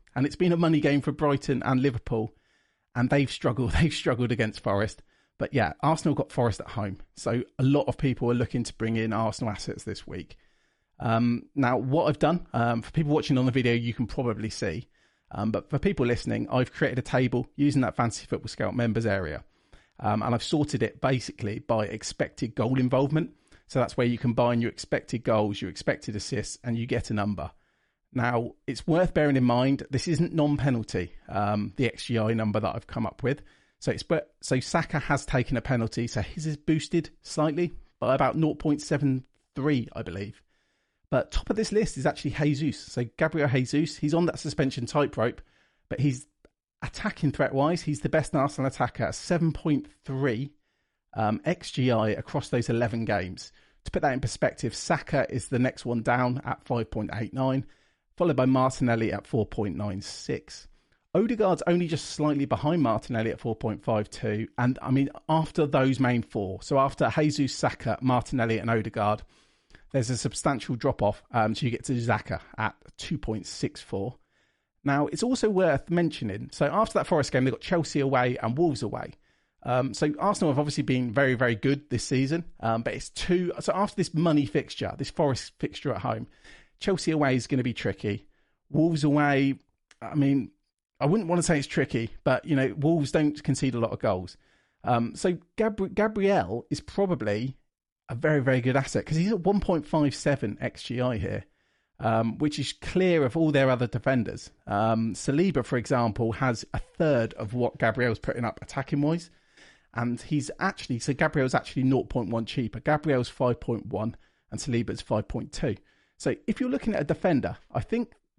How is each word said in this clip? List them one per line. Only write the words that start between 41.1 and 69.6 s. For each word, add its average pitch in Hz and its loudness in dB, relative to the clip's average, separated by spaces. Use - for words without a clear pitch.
But - 0
top - 0
of 202 -2
this 220 0
list 208 2
is 135 -2
actually - -2
Jesus. 143 0
So - -6
Gabriel 156 2
Jesus, 139 0
he's 151 0
on 175 4
that - -2
suspension 135 -2
tightrope, 123 0
but - -4
he's 131 0
attacking - -2
threat-wise, 143 0
he's 147 -2
the 160 -2
best 156 0
Arsenal 139 0
attacker 123 -2
at - -2
seven 165 0
point 147 0
three, 135 -2
um, 107 0
X - -2
G 127 2
I 110 4
across - -4
those 120 0
eleven 117 0
games. 95 -4
To - -8
put - -2
that 143 2
in 135 -4
perspective, - -2
Saka - 0
is - -6
the 123 0
next - 0
one 120 -2
down 123 0
at - -6
five 117 -2
point 107 -6
eight 110 -6
nine, 131 0
followed 170 2
by 127 4
Martinelli 123 2
at 101 -8
four 110 0
point - -4
nine 101 -6
six. - -10
Odegaard's 208 2
only 175 4
just 151 -4
slightly 147 0
behind 151 2
Martinelli 113 0
at - -6
four 113 -2
point - -4
five 107 2
two, 110 -2
and, 123 2
I - -4
mean, 139 4
after 156 2
those 135 4
main 123 2
four, 95 -6
so - 0
after 135 2
Jesus, 147 0
Saka, - -2
Martinelli 120 0
and 113 -4
Odegaard, 107 0